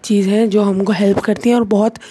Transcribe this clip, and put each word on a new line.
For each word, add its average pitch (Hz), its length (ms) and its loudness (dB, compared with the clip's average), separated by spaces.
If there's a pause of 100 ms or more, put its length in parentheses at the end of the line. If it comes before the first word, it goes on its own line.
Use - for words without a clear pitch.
चीज़ 202 240 0
है 214 200 0
जो 208 140 0
हमको 196 300 0
हेल्प 196 260 0
करती 220 320 -2
है 240 60 2
और 240 80 0
बहुत, 214 300 0 (160)